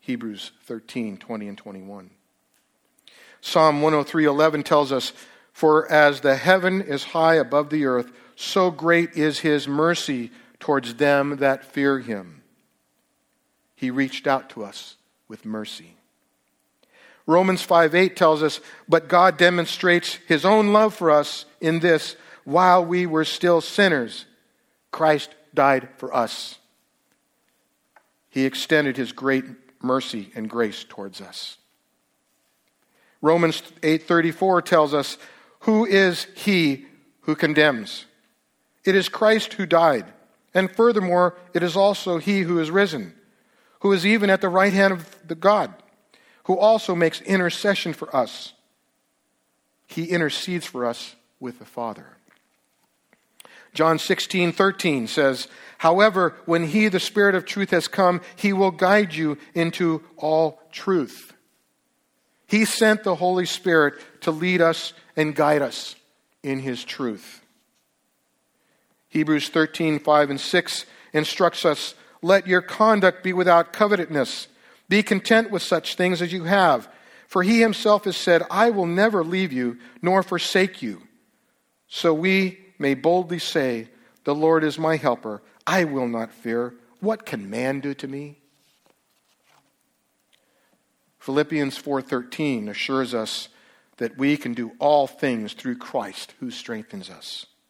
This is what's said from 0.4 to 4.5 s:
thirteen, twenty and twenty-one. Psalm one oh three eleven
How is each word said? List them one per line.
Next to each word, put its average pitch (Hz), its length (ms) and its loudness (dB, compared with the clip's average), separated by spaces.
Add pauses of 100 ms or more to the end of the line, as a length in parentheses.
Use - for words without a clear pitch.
thirteen, 113 540 -10
twenty 107 320 -12
and 101 80 -16
twenty-one. 98 540 -18 (1300)
Psalm 156 400 2
one 156 140 2
oh 147 100 2
three 156 220 0
eleven 151 360 2